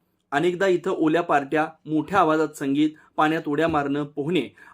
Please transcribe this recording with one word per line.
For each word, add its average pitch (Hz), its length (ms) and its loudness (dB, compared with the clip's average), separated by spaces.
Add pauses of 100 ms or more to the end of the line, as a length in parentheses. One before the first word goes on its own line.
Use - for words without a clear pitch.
(320)
अनेकदा 175 360 0
इथं 180 240 0
ओल्या 160 300 2
पार्ट्या, 151 460 0 (180)
मोठ्या 156 340 0
आवाजात 156 280 2
संगीत, 147 420 0 (280)
पाण्यात 156 300 0
उड्या 151 200 0
मारणं, 147 360 -2
पोहणे 147 520 -4 (180)